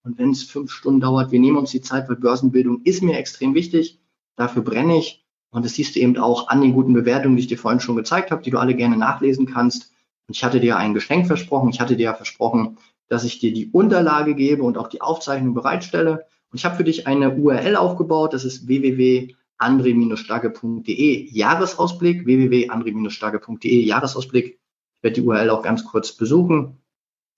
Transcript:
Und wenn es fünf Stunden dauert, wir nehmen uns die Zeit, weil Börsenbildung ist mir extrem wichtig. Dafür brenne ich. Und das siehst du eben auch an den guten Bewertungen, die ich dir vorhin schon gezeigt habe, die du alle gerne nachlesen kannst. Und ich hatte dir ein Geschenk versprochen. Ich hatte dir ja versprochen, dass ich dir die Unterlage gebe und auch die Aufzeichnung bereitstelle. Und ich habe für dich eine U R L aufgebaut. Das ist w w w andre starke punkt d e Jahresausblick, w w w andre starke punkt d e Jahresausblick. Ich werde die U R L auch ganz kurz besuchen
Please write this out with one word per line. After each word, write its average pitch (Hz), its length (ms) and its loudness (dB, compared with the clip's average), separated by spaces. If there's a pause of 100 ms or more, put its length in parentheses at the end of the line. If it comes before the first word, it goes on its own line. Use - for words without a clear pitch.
Und 120 160 -10
wenn 127 120 0
es 131 120 -2
fünf 143 300 -10
Stunden 139 280 0
dauert, 131 300 0
wir 123 80 4
nehmen 139 180 6
uns 135 140 -2
die 127 120 -6
Zeit, 131 260 -6
weil 120 80 -4
Börsenbildung 123 680 0
ist 185 180 0
mir 165 160 0
extrem 135 380 -4
wichtig. 165 460 -2 (340)
Dafür 120 280 -2
brenne 151 360 2
ich. - 260 -6 (280)
Und 120 120 -2
das 120 100 -6
siehst 147 200 -4
du - 60 0
eben 123 180 4
auch 120 300 0
an 135 140 4
den 131 100 6
guten 127 220 4
Bewertungen, 123 420 4
die 123 60 0
ich 123 60 -4
dir 117 100 -4
vorhin 117 200 0
schon 120 160 -4
gezeigt 165 380 -2
habe, - 100 -4
die 127 80 -6
du 147 80 0
alle 127 160 2
gerne 120 220 2
nachlesen 131 500 0
kannst. 123 460 -2 (340)
Und 107 100 -14
ich - 60 -6
hatte 127 160 0
dir 117 200 2
ein 104 160 0
Geschenk 175 340 0
versprochen. 135 420 0
Ich - 100 -4
hatte 123 160 0
dir 113 100 0
ja 110 80 -2
versprochen, 113 640 -4 (300)
dass 120 160 -4
ich - 160 -8
dir 110 120 0
die 110 180 -6
Unterlage 160 640 2
gebe 143 280 0
und 120 160 0
auch - 100 -8
die - 140 -12
Aufzeichnung 139 500 -2
bereitstelle. 160 720 -2 (260)
Und - 40 -14
ich 139 100 -6
habe 175 120 -2
für 170 80 0
dich 160 220 -2
eine 135 300 0
U 143 140 2
R 123 100 2
L 196 160 0
aufgebaut. 160 560 0
Das 131 140 -6
ist 123 220 -10
w 135 120 2
w 131 160 0
w 127 380 2 (240)
andre 120 580 2
starke 117 320 -6
punkt 113 380 -8
d 113 60 -4
e 139 380 0
Jahresausblick, 175 920 0
w 127 140 4
w 127 120 4
w 123 200 2
andre 110 400 -4
starke 107 280 -6
punkt - 260 -12
d - 40 -4
e 120 160 4
Jahresausblick. 127 640 -2
Ich - 560 -20
werde 117 180 -2
die 120 60 0
U 117 60 4
R 107 100 2
L 113 80 2
auch 110 120 0
ganz 113 220 -2
kurz - 280 -4
besuchen 147 680 0 (600)